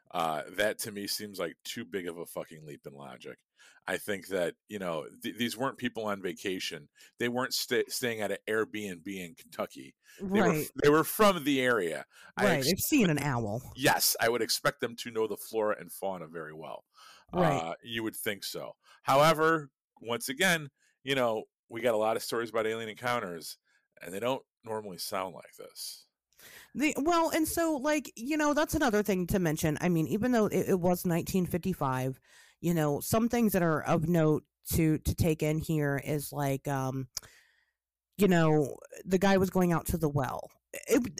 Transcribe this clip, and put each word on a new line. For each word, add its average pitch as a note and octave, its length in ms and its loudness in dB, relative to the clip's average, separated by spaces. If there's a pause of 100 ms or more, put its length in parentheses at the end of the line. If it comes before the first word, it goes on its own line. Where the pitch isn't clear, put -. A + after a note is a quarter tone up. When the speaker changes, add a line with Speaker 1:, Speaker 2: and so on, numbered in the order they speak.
(100)
Speaker 1:
Uh, D#2+ 420 -2
that G#2 260 0
to A2+ 140 -10
me G2+ 140 -8
seems G#2 320 -8
like D#2+ 260 -6
too - 200 -10
big F2 240 -6
of E2+ 80 -8
a E2+ 80 -10
fucking D#2+ 400 -12
leap D2 220 -16
in C#2 80 -16
logic. C2 440 -16 (480)
I F#2+ 120 -2
think F#2+ 300 -6
that, F2 260 0 (140)
you G#2 100 -8
know, E2+ 280 -4 (160)
th-, G2+ 140 -8
these A2+ 200 -4
weren't B2 200 -4
people A#2 300 -6
on G2+ 160 -4
vacation. F2 640 -6 (300)
They A#2+ 100 0
weren't B2 240 -2
sta-, A2+ 360 0
staying A2+ 320 -4
at G2+ 100 -2
an G2 80 -4 (100)
Airbnb G2+ 580 -4
in F#2 280 -8
Kentucky. - 600 -10 (380)
They G3+ 100 4
were F3 80 4
f-, D#3+ 60 2
Speaker 2:
Right. D3+ 140 -2 (120)
Speaker 1:
they D3 60 6
were D3+ 160 6
from F#3+ 400 4
the C#3 160 2
area. F#2 460 2 (300)
I - 80 4
Speaker 2:
Right, G3 140 6
Speaker 1:
ex- C3 80 0
Speaker 2:
they've F3+ 120 2
seen A#3 320 4
an D3 80 2
owl. A#2+ 440 -2 (120)
Speaker 1:
Yes, C3 460 2
I A#2 80 2
would A#2 140 0
expect - 380 -2
them A#2 160 -4
to - 140 -12
know A2 160 0
the G2+ 100 -4
flora G#2+ 420 -2
and F2 140 -16
fauna F#2 360 -8
very D#2 260 -12
well. - 300 -14 (480)
Speaker 2:
Right. F2+ 300 2
Speaker 1:
Uh, E2 200 -6
you A#2 200 -6
would G#2+ 140 -4
think G2+ 280 -6
so. C2+ 320 -10 (260)
However, D3+ 680 4 (300)
once A#2 300 -6
again, D#3+ 400 0 (320)
you C3+ 120 -2
know, A#2+ 300 0 (240)
we A2+ 140 -10
got A#2+ 100 4
a G#2+ 60 2
lot A2 180 2
of A2 60 -6
stories A#2 260 -4
about A2+ 180 0
alien A2+ 220 -4
encounters, G#2+ 680 -6 (420)
and F2 140 -10
they G2 60 -8
don't B2+ 220 -2 (220)
normally G#2+ 320 -8
sound F#2+ 380 -6
like - 240 -18
this. - 480 -14 (680)
Speaker 2:
The, C4+ 240 2
well, E4 320 4
and D#4+ 180 2
so, E4 280 0
like, D4 400 -2
you C4 200 -4
know, D4 180 2
that's D4 200 2
another A#3+ 280 4
thing F#3 260 0
to G#3 100 2
mention. D#3 420 2
I F3 80 2
mean, E3 180 4
even A3 260 0
though A3 140 4
it, F3 220 0
it F#3+ 120 2
was F3 240 2
nineteen F3 420 0
fifty-five, C3+ 720 -2 (420)
you E3+ 120 0
know, D3+ 280 2
some A3+ 280 2
things A#3 240 2
that F#3+ 100 4
are D#3+ 200 2
of D#3+ 260 2
note D#3 360 4 (280)
to, D#3 260 4
to - 160 0
take D#3+ 280 2
in D#3 160 2
here C#3+ 440 0
is, C#3+ 300 -4
like, C#3 360 -2
um, C3 400 -2 (1080)
you G3 120 4
know, D#3 480 4 (280)
the F#3+ 140 2
guy G3 180 4
was F#3+ 140 2
going F3+ 220 4
out D#3+ 140 0
to F3 120 0
the D#3+ 100 2
well. C#3+ 420 -2 (220)
It, - 300 2 (180)